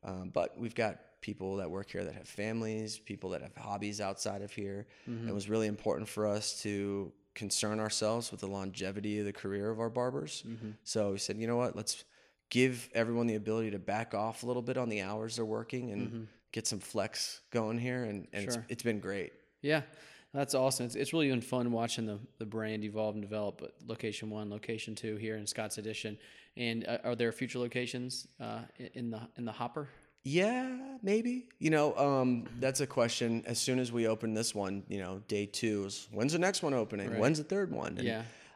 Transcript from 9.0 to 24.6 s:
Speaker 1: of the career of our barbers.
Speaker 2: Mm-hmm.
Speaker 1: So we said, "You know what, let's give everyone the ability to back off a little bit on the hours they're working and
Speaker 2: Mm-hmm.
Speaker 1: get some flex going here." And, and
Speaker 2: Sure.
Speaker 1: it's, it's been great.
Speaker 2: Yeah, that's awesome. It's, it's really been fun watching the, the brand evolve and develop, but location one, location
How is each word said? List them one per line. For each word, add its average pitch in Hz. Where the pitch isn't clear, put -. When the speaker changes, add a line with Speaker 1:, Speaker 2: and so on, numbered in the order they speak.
Speaker 1:
of 104
the 101
career 101
of 110
our 117
barbers. 127
Speaker 2:
Mm-hmm. 113
Speaker 1:
So 101
we 98
said, 101
"You 113
know 120
what, 120
let's -
give 123
everyone 117
the 110
ability 110
to 101
back 110
off 110
a -
little 123
bit 127
on 123
the 104
hours 110
they're 117
working 117
and 117
Speaker 2:
Mm-hmm. 117
Speaker 1:
get 110
some 107
flex -
going 113
here." 123
And, 104
and 101
Speaker 2:
Sure. 120
Speaker 1:
it's, 117
it's 113
been 110
great. 95
Speaker 2:
Yeah, 151
that's 139
awesome. 131
It's, 120
it's 135
really 156
been 123
fun 120
watching 117
the, 104
the 113
brand 110
evolve 107
and 107
develop, 104
but -
location 110
one, 107
location 107